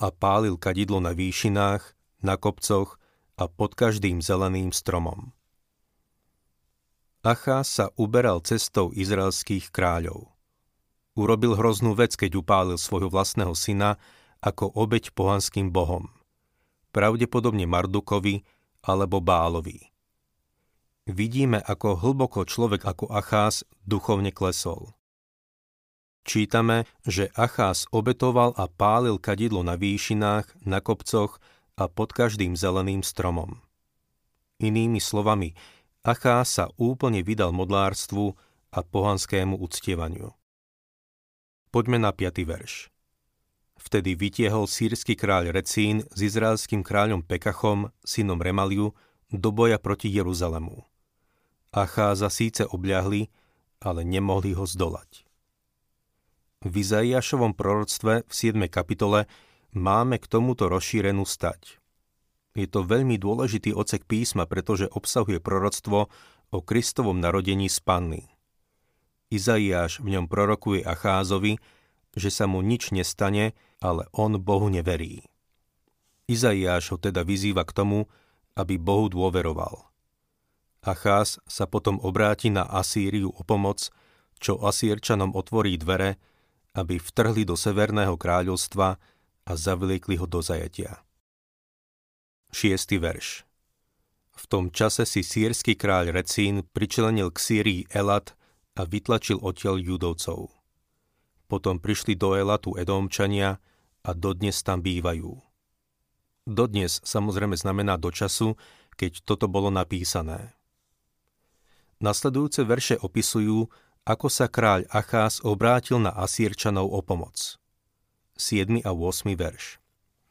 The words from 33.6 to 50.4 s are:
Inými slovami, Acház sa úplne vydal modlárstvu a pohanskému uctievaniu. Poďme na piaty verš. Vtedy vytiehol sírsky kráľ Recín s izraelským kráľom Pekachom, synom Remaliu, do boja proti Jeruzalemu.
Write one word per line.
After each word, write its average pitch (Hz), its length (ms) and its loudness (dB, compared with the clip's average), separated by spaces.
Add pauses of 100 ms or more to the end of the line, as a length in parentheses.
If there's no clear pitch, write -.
Inými 110 400 2
slovami, 104 560 0 (480)
Acház 120 560 2
sa 87 40 4 (120)
úplne 120 480 0
vydal 95 320 0
modlárstvu 98 800 0 (400)
a - 80 -2
pohanskému 95 720 0
uctievaniu. 85 800 -6 (1400)
Poďme 120 240 2
na 107 160 2
piaty 90 320 -4
verš. - 480 -10 (880)
Vtedy 95 320 0
vytiehol 104 560 0
sírsky 113 480 -2
kráľ 90 400 0
Recín 107 560 0
s 98 80 -6
izraelským 107 640 0
kráľom 104 400 0
Pekachom, 101 640 0 (160)
synom 98 320 -2
Remaliu, 98 560 0 (400)
do 104 160 0
boja 110 320 4
proti 101 320 -2
Jeruzalemu. 87 720 -2 (880)